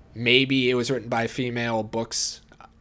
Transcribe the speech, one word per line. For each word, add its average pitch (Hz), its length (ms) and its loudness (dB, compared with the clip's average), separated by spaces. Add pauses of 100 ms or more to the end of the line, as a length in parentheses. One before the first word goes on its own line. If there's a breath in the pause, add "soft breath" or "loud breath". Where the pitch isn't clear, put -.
(140)
Maybe 127 560 4
it 117 40 2
was 120 160 0
written 120 200 -4
by 117 160 0
female 117 560 -2
books - 580 -4 (400)